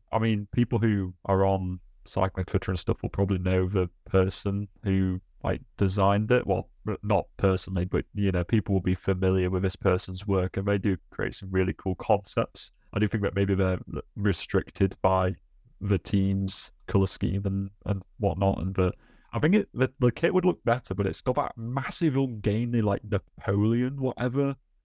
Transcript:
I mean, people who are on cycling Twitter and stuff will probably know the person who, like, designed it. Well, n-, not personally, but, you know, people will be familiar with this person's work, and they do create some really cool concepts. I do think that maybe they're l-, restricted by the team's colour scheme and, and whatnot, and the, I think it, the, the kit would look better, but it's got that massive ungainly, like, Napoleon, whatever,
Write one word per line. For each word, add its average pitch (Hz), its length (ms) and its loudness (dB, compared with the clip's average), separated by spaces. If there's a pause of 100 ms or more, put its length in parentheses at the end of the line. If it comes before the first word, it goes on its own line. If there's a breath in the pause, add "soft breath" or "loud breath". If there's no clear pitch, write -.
(120)
I 110 60 0
mean, 110 340 0
people 120 260 2
who 101 360 0 (100)
are 98 220 4
on 92 340 0 (240)
cycling 92 400 -2
Twitter - 260 -2
and 92 80 -2
stuff - 240 -2
will - 60 -4
probably 98 300 0
know 92 280 2
the 92 220 2 (160)
person 98 640 0 (160)
who, 95 360 2 (220)
like, - 200 -2 (160)
designed 101 540 2
it. 123 140 2
Well, 92 220 0 (180)
n-, 107 160 -4
not 101 240 0 (120)
personally, 92 480 0
but, - 180 -2 (100)
you 101 160 0
know, 90 140 0
people 104 300 0
will 92 80 2
be 92 120 0
familiar 92 540 0
with 92 140 0
this 95 140 -2
person's 92 500 -2
work, 92 320 -2
and 98 80 -4
they 104 100 2
do 98 220 0 (120)
create 101 240 -6
some 95 160 -14
really 92 280 0
cool 92 160 -4
concepts. - 800 -4 (200)
I 107 60 -4
do 104 100 2
think 104 140 -2
that 98 120 -2
maybe 98 200 2
they're 92 260 2 (140)
l-, - 80 -6 (140)
restricted 98 840 0
by 95 340 2 (460)
the 101 180 0
team's 98 720 -2 (160)
colour 98 180 2
scheme - 400 -4
and, 98 240 -4 (160)
and 98 160 -4 (160)
whatnot, 98 400 0
and 90 160 -4
the, 92 180 2 (420 soft breath)
I 113 40 -4
think 165 160 2
it, 214 180 2
the, 127 260 0
the 127 140 4
kit 165 220 0
would 180 100 2
look - 200 0
better, 117 300 0
but 104 120 0
it's - 160 -6
got 127 140 -2
that - 200 -4
massive 127 600 -2
ungainly, 117 680 0
like, 104 200 0
Napoleon, 110 960 0
whatever, 131 560 -2 (300)